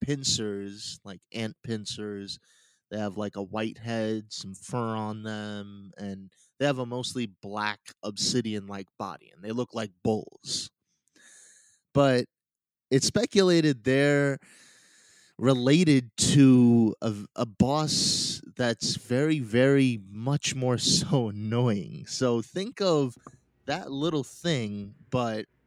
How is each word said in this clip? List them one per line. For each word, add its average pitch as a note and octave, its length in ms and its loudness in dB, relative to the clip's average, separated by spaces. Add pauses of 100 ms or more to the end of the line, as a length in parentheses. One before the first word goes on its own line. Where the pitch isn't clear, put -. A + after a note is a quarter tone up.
pincers, G#2+ 1000 -6
like G2 160 -16 (120)
ant A2 320 -8
pincers. G#2 720 -8 (520)
They G#2 80 -8
have, G#2 180 -6
like, G#2 200 -6
a G2+ 60 -6
white G#2+ 360 -8
head, A2 540 -6
some F#2+ 220 -12
fur A#2 420 -6
on G#2+ 260 -8
them, G#2 760 -12
and G2 340 -12 (280)
they C#3 80 0
have C#3 120 0
a B2 80 -6
mostly B2 400 -6
black G#2 540 -6 (220)
obsidian-like G2+ 840 -4 (100)
body, F2+ 360 -10
and E2+ 80 -20
they G#2+ 100 -8
look A#2+ 200 -4
like G#2+ 180 -6 (140)
bulls. - 680 -4 (1200)
But C3 320 4 (640)
it's C3+ 160 4
speculated E3+ 800 2
they're C#3 540 2 (1000)
related C3 800 4
to A#2+ 840 6
a, A2+ 120 -4 (240)
a A#2+ 100 -2
boss - 960 0 (160)
that's - 400 -2
very, D3+ 440 0
very B2+ 600 4 (100)
much A#2+ 440 -2
more B2+ 240 0
<laughs> - 0 -
so - 500 2
annoying. G#2+ 800 -2
So A#2+ 360 0
think G3 380 -8
of D3+ 360 2 (500)
that D3+ 240 -6
little C#3+ 340 -2
thing, G#2 720 -4 (160)
but A2+ 360 -2 (200)